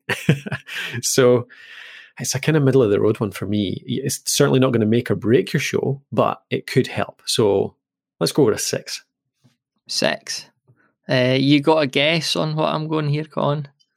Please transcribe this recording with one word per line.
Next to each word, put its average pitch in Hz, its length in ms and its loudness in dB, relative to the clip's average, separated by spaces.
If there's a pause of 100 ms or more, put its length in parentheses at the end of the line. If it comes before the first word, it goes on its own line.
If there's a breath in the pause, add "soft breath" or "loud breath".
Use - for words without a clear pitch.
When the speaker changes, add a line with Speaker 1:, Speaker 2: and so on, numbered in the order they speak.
Speaker 1:
<laughs> - 400 -2 (540 loud breath)
So 123 460 2 (720 loud breath)
it's - 160 -6
a 135 40 -2
kind 160 160 0
of 151 80 4
middle 131 200 6
of 104 80 4
the 101 100 2
road 107 180 2
one 104 120 -2
for - 160 -10
me. 101 380 -2
It's 135 400 -6
certainly 143 340 2
not 127 120 4
gonna 117 140 2
make 117 260 0
or 104 40 2
break 117 360 2
your 147 80 -2
show, - 420 -4 (100)
but - 380 0
it - 180 -6
could 123 200 0
help. - 380 -6
So 104 500 0 (460)
let's 165 100 0
go 151 120 2
with 107 120 4
a - 40 -10
six. - 440 -8 (840)
Speaker 2:
Six. - 580 -4 (640)
Uh, 127 280 2
you 139 220 4
got 156 240 2
a 143 40 0
guess 147 480 0
on 160 200 -2
what 156 180 0
I'm 156 140 -4
going 156 220 -2
here, 147 160 -2
Colin? 143 420 -4 (280)